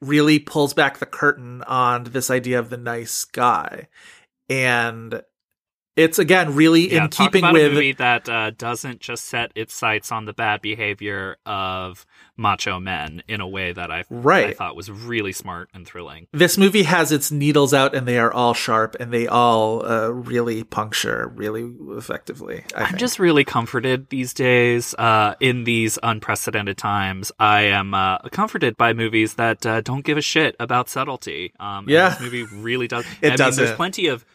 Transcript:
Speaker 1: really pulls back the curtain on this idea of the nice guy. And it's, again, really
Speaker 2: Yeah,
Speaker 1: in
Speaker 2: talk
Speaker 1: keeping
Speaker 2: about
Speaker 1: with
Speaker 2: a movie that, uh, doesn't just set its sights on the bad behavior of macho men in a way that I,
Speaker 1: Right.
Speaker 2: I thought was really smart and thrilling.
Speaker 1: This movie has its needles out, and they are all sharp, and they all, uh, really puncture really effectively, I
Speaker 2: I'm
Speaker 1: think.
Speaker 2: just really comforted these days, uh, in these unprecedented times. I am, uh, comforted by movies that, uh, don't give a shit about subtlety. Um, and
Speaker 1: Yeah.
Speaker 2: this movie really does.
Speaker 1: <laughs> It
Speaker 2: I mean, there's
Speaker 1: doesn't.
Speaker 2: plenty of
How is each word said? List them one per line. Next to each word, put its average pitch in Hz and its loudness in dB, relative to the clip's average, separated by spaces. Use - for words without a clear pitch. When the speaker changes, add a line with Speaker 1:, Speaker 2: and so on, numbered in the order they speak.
Speaker 1:
really 147 4
pulls 147 -2
back 139 0
the 135 -6
curtain 123 -2
on 123 0
this 123 -4
idea 127 0
of 117 -6
the 120 -10
nice 117 -8
guy. - -2
And 117 -2
it's, 160 4
again, 170 4
really 165 6
Speaker 2:
Yeah, 156 4
Speaker 1:
in 156 -2
Speaker 2:
talk 190 2
Speaker 1:
keeping 190 4
Speaker 2:
about 175 6
Speaker 1:
with 156 8
Speaker 2:
a 147 6
movie 143 2
that, 123 0
uh, 113 -2
doesn't 117 -8
just - -10
set 120 -6
its 110 -8
sights 110 -2
on 110 -6
the 104 -10
bad 107 -2
behavior 104 -6
of 92 -6
macho 101 0
men 85 -8
in 107 -6
a 92 -10
way 95 -6
that 87 -10
I, 85 -8
Speaker 1:
Right. 127 2
Speaker 2:
I - -6
thought 82 -10
was 92 -14
really 107 -6
smart 90 -12
and 90 -20
thrilling. 82 -18
Speaker 1:
This 165 2
movie 196 6
has 160 2
its 143 0
needles 143 4
out, 135 4
and 127 -4
they 123 2
are 117 4
all 120 2
sharp, 110 0
and 117 -12
they 117 0
all, 113 2
uh, 113 -2
really 120 -4
puncture 107 -4
really 110 -6
effectively, - -10
I - -6
Speaker 2:
I'm 113 0
Speaker 1:
think. - -4
Speaker 2:
just 240 -2
really 160 6
comforted 127 -2
these 127 -6
days, 120 2
uh, 110 2
in 123 0
these 113 0
unprecedented 107 -4
times. 98 -2
I 104 6
am, 98 2
uh, 95 2
comforted 165 -2
by 117 4
movies 113 0
that, 117 -2
uh, 113 0
don't 131 -6
give 147 0
a 151 0
shit 156 0
about 120 -2
subtlety. 127 -8
Um, 101 -10
and 101 -8
Speaker 1:
Yeah. 175 6
Speaker 2:
this - -6
movie 120 -6
really 113 -4
does. 120 -6
Speaker 1:
<laughs> - -16
It 151 4
Speaker 2:
I - 4
mean, 131 2
there's 131 2
Speaker 1:
doesn't. 117 2
Speaker 2:
plenty 180 -2
of 123 -4